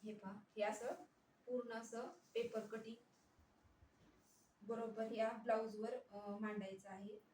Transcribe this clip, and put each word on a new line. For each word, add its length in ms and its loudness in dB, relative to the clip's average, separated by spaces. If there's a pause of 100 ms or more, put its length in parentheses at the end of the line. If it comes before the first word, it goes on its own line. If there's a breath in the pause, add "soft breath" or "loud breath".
हे 120 -6
पहा, 180 -6
हे 300 -2
असं 260 2 (580)
पूर्ण 260 2
असं 360 -4 (260)
पेपर 320 2
कटिंग 300 -6 (1700)
बरोबर 500 0
या 200 6
ब्लाऊजवर, 640 4 (180)
अ, 260 -4
मांडायचं 520 -2
आहे. 240 -6 (200)